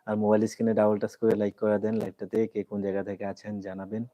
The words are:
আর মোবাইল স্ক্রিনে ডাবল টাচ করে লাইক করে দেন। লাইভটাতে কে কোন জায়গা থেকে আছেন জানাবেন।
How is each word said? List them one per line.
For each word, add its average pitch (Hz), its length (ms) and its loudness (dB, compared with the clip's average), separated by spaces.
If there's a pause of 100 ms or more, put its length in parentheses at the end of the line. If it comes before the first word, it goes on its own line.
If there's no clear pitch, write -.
আর 107 100 -2
মোবাইল 107 320 4
স্ক্রিনে 113 260 0
ডাবল 107 260 4
টাচ - 160 -4
করে 113 200 2
লাইক 101 240 -2
করে 107 200 2
দেন। 107 160 -2
লাইভটাতে 101 520 -2
কে 101 160 -6
কোন 101 180 -6
জায়গা 98 220 -2
থেকে 101 220 -8
আছেন 101 360 -8
জানাবেন। 95 520 -8